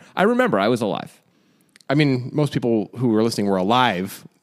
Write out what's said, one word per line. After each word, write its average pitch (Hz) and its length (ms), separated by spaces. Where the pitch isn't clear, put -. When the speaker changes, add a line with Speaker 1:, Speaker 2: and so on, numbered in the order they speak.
Speaker 1:
I - 60
remember. 233 360
I 101 100
was 120 120
alive. 95 400
Speaker 2:
I 135 40
mean, 139 380
most 147 200
people 117 440
who 123 120
were 110 160
listening 110 240
were 98 80
alive. 98 680